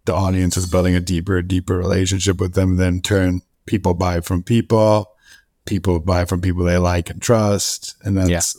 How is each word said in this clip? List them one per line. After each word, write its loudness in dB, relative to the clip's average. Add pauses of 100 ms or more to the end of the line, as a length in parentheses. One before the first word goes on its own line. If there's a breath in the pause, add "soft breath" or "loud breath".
the 0
audience 0
is -2
building 2
a 2
deeper, -2
deeper -2
relationship 0
with -2
them. 2
Then 0
turn, 0 (240)
people 0
buy 0
from -2
people. 2 (540 soft breath)
People 0
buy 0
from -2
people 0
they 2
like 0
and -12
trust. 0
And -2
that's, 0